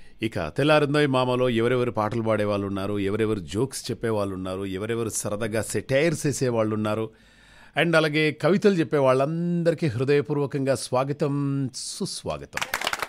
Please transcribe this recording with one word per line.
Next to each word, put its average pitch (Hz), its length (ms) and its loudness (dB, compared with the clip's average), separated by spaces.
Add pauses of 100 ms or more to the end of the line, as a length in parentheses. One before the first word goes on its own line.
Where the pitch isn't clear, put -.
(220)
ఇక 98 260 -4
తెల్లారిందో 147 540 2
ఈ 147 40 4
మామలో 127 440 2
ఎవరెవరు 120 400 2
పాటలు 110 320 -2
పాడే 107 220 0
వాళ్ళు 101 220 0
ఉన్నారు, 98 320 -2
ఎవరెవరు 107 400 0
జోక్స్ 98 520 -4
చెప్పే 113 180 -4
వాళ్ళు 101 260 -2
ఉన్నారు, 92 320 -6
ఎవరెవరు 107 420 -4
సరదాగా 107 540 -4
సెటైర్స్ 139 640 0
వేసే 127 220 0
వాళ్ళు 110 260 2
ఉన్నారు, 107 360 -2 (720)
and 170 140 4
అలాగే 156 360 4
కవితలు 196 420 4
చెప్పే 151 240 2
వాళ్ళందరికీ 165 880 2
హృదయపూర్వకంగా 139 880 0
స్వాగతం, 139 1000 -2
సుస్వాగతం. - 880 -8 (480)